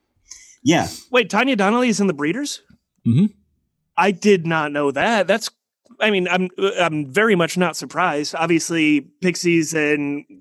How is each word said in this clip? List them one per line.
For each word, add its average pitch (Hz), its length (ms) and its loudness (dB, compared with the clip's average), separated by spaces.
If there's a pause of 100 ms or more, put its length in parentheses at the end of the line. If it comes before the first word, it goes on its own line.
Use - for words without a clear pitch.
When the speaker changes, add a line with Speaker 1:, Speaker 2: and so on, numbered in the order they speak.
(640)
Speaker 1:
Yeah. 151 240 2 (240)
Speaker 2:
Wait, 247 180 2
Tanya 247 260 0
Donnelly 226 320 2
is 196 120 0
in 202 60 2
the 175 80 0
Breeders? 170 480 -6 (440)
Speaker 3:
Mm-hmm. 143 200 4 (680)
Speaker 2:
I 185 140 2
did 190 360 2
not 156 260 -2
know 143 180 0
that. 185 380 0
That's, 214 220 -2 (500)
I 214 100 2
mean, 185 160 0
I'm, 180 220 0 (320)
I'm 151 320 -2
very 214 240 4
much 170 200 0
not 175 200 0
surprised. 151 580 -4
Obviously, 160 680 0 (180)
Pixies 170 540 0
and 147 500 -2 (160)